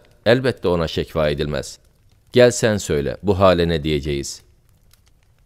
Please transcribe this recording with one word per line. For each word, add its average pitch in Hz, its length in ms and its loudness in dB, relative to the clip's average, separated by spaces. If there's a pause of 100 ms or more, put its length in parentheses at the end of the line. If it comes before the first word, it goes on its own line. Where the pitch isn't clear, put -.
(260)
elbette 123 420 0
ona 87 200 0
şekva 76 420 -4
edilmez. 73 500 -6 (540)
Gel 123 180 6
sen 110 260 -2
söyle, 73 460 -4
bu 95 160 0
hale 87 280 4
ne 80 160 -2
diyeceğiz? 73 580 -4 (1040)